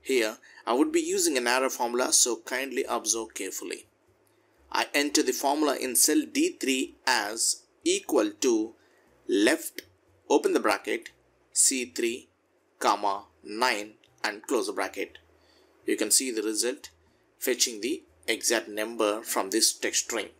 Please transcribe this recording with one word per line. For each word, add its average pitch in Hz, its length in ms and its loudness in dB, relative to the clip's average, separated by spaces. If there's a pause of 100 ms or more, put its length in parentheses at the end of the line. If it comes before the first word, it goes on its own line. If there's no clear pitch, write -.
Here, 117 380 0 (280)
I - 60 0
would - 200 2
be 339 80 2
using 170 360 0
an 120 100 0
arrow 131 220 2
formula, 123 420 -2
so 120 260 4
kindly 131 520 -4
observe 113 460 -2
carefully. 92 520 -10 (840)
I 117 220 0
enter 147 280 4
the 127 100 2
formula 143 440 0
in 127 180 -4
cell 156 280 4 (100)
D - 260 0
three 131 360 0 (120)
as 113 580 0 (200)
equal 160 460 2 (100)
to 113 320 2 (560)
left, - 540 2 (480)
open 147 240 2
the 143 60 4
bracket, 107 500 -2 (420)
C 131 320 2
three, 120 440 -4 (500)
comma, 104 460 0 (180)
nine 107 520 -2 (280)
and 104 240 -6
close 107 220 0
the 104 40 -6
bracket. 98 460 -6 (680)
You 107 140 0
can 107 120 -2
see 131 200 2
the 110 120 -4
result 110 460 -4 (500)
fetching 120 440 -2
the 131 220 -4 (220)
exact 110 420 0
number 107 520 -2
from 98 300 -4
this 110 240 4
text - 300 -2
string. 104 240 -6 (120)